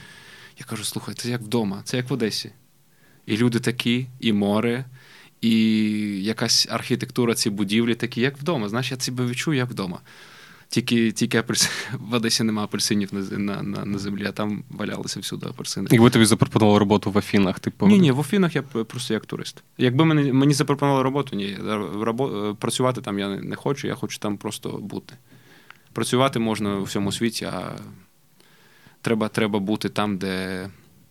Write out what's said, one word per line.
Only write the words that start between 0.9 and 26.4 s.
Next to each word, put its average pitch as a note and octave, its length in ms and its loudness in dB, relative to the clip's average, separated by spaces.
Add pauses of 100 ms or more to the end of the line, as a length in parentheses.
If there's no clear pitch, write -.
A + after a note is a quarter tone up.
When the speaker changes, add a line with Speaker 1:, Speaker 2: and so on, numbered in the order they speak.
Speaker 1:
це A#2+ 160 -6
як B2 100 -2
вдома, G#2+ 440 -2
це - 120 -4
як B2 140 -2
в - 20 -4
Одесі». A2 380 -2 (760)
І G#2+ 100 0
люди A#2 240 4
такі, A#2+ 460 0 (140)
і A2+ 120 2
море, A2 520 0 (560)
і A2+ 120 2 (720)
якась A2 460 0
архітектура, A2+ 640 0
ці A2+ 160 -2
будівлі G#2+ 440 2
такі, A#2 260 -4
як C#3 180 0
вдома. C#3 300 -2
Знаєш, B2 220 -4
я C3 100 -6
себе B2+ 260 -2
відчую, B2 320 -2
як B2 120 0
вдома. F#2+ 300 -6 (680)
Тільки, A#2 420 2
тільки A#2 280 0
апельс-, - 300 0 (140)
<laughs> A2+ 140 -8
в A2+ 160 -6
Одесі A2+ 300 0
нема G#2+ 200 0
апельсинів G#2 500 -2
на G2 80 -4
з-, F#2+ 160 -6
на, G2+ 240 -4
на, G2+ 220 -6
на G2+ 140 -4
землі, G2+ 300 -6
а G2 40 -6
там G#2 380 -4
валялися G2+ 500 -8
всюди - 260 -8
апельсини. - 440 -6
Speaker 2:
Якби A#2+ 200 8
тобі A#2+ 140 8
запропонували G#2 540 6
роботу G#2 320 2
в G2 80 0
Афінах, G2 420 2
ти - 100 -6
б - 100 -4
Speaker 1:
Ні, G#2 60 6
ні, G3 40 10
Speaker 2:
погодився? F3+ 220 8
Speaker 1:
в B2+ 80 0
Афінах E3 360 2
я C#3 60 -2
б A2+ 220 -4
просто B2 300 -6
як G#2 120 -4
турист. - 360 -10 (160)
Якби B2+ 260 4
мені, D3+ 280 4
мені C#3 220 6
запропонували C#3 480 2
роботу, C3+ 340 -2
ні, G2+ 80 -4 (220)
я G#2+ 100 -2 (280)
рабо-, A2+ 460 -2
е, G#2+ 40 -4
працювати B2 460 -2
там G2+ 180 -6
я G2+ 100 -4
не, G2 120 -6
не G2+ 160 -8
хочу, C#3 300 -4
я G2+ 80 -4
хочу - 240 -8
там G#2 180 -4
просто - 340 -8
бути. G#2 440 -10 (800)
Працювати B2 460 2
можна G#2+ 380 -2